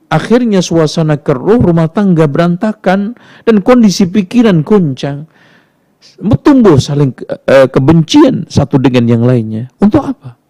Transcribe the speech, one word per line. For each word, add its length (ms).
Akhirnya 560
suasana 560
keruh, 400
rumah 320
tangga 400
berantakan, 880
dan 160
kondisi 480
pikiran 560
goncang. 640
Tumbuh 640
saling, 320
eh, 240
kebencian 800
satu 320
dengan 240
yang 240
lainnya. 400
Untuk 240
apa? 320